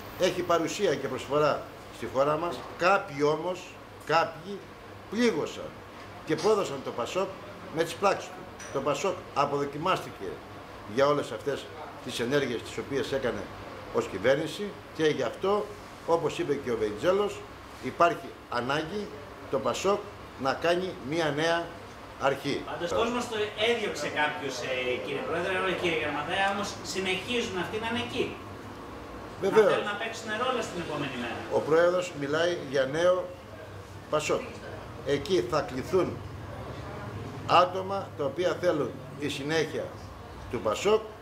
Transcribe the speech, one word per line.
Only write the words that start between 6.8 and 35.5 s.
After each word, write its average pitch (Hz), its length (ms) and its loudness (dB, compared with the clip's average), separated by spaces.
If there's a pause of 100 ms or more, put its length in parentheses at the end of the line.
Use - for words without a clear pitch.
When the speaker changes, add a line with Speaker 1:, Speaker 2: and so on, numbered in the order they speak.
Speaker 1:
το 131 60 -4
πασόκ 120 360 0 (500)
με 165 60 2
τις - 120 -2
πράξεις - 340 2
του. - 140 -12 (300)
Το 139 80 0
πασόκ 147 340 2 (200)
αποδοκιμάστηκε 143 920 0 (680)
για 131 120 6
όλες 143 260 4
αυτές 123 320 -2 (400)
τις 127 160 -4
ενέργειες 127 420 2
τις - 160 -8
οποίες 117 340 -2
έκανε 113 300 0 (520)
ως 117 120 4
κυβέρνηση 156 580 2 (320)
και 160 80 2
γι' 135 180 4
αυτό, 196 420 2 (420)
όπως 160 320 2
είπε 143 160 2
και - 160 -4
ο 117 60 2
Βενιζέλος, 139 640 2 (440)
υπάρχει 143 440 4 (220)
ανάγκη 156 560 -2 (440)
το 139 80 2
πασόκ 131 400 2 (440)
να 131 100 4
κάνει 175 400 2 (180)
μία 156 260 2
νέα 170 300 2 (540)
αρχή. 135 500 0
Speaker 2:
Πάντως, 170 220 -4
ο - 20 0
κόσμος 240 340 2
το 226 80 -4 (340)
έδιωξε 208 380 0 (120)
κάποιος, 139 380 0
ε, 127 360 0 (100)
κύριε 139 240 -4
Πρόεδρε, 175 240 0
ε, 185 280 2
κύριε 165 220 2
Γραμματέα, 147 520 0
όμως 107 140 -2 (240)
συνεχίζουν 190 720 -2
αυτοί - 180 -4
να 226 80 -2
είναι 240 180 0
εκεί. 226 280 -2 (1040)
Speaker 1:
Βεβαίως. 196 240 8
Speaker 2:
Να 180 60 8
θέλουν - 140 4
να 208 160 -2
παίξουν 226 280 -6 (160)
ρόλο 254 240 0
στην 180 180 -6
επόμενη 135 360 -4
μέρα. 117 160 -4 (200)
Speaker 1:
Ο - 100 4
Πρόεδρος 175 520 6
μιλάει 160 360 2 (140)
για 135 140 4
νέο 170 440 4 (840)
πασόκ. 151 320 2 (640)
Εκεί 143 440 2